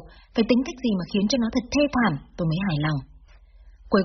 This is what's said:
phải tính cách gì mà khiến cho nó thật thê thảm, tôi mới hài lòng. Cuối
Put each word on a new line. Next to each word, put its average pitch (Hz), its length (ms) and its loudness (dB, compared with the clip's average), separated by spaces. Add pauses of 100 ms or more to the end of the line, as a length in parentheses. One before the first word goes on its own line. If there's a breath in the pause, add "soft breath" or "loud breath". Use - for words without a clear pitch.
(340 soft breath)
phải 226 140 4
tính 247 180 4
cách - 180 -10
gì 233 140 2
mà 170 120 -4
khiến 202 180 0
cho 269 120 0
nó 226 140 0
thật 262 180 0
thê 285 100 2 (120)
thảm, 226 180 2 (240)
tôi 180 140 -2
mới 160 160 0
hài 156 180 -2
lòng. 151 140 -2 (960)
Cuối 190 120 4